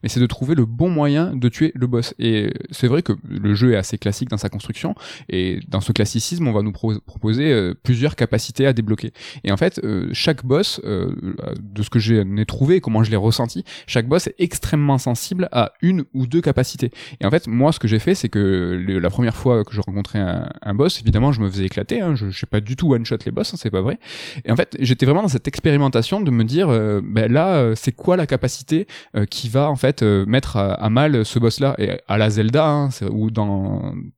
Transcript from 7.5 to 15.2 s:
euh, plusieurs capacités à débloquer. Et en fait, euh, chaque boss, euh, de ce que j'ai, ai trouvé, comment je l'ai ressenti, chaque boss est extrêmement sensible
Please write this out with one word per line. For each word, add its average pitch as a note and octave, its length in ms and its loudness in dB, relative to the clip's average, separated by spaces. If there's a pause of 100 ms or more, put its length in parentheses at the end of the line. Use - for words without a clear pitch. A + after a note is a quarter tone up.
euh, F#2+ 300 2
plusieurs B2+ 320 2
capacités A#2+ 540 0
à C3 40 4
débloquer. A2 400 -2 (300)
Et G2 80 -2
en G2 60 2
fait, - 260 0
euh, F#2 300 -2
chaque - 340 -2
boss, D3 380 0
euh, F#2 260 -2 (500)
de G#2 220 -8
ce - 80 -4
que B2 80 2
j'ai, A2 220 4 (160)
ai G#2+ 100 0
trouvé, E3 340 2
comment A2 220 0
je G#2+ 80 2
l'ai A2 60 2
ressenti, A#2 480 0 (240)
chaque A#2 180 0
boss D#3+ 220 0
est - 100 -10
extrêmement D3 600 0
sensible E3+ 520 -4